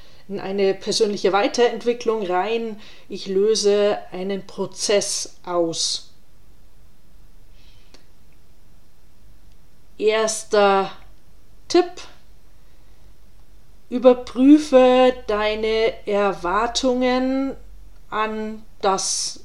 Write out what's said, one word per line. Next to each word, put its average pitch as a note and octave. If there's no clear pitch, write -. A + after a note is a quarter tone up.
in G3
eine G3
persönliche G3+
Weiterentwicklung A3+
rein. G#3
Ich G3+
löse G3+
einen F#3+
Prozess -
aus. E3+
Erster G#3
Tipp: F4
Überprüfe B3+
deine A3
Erwartungen B3
an G#3+
das -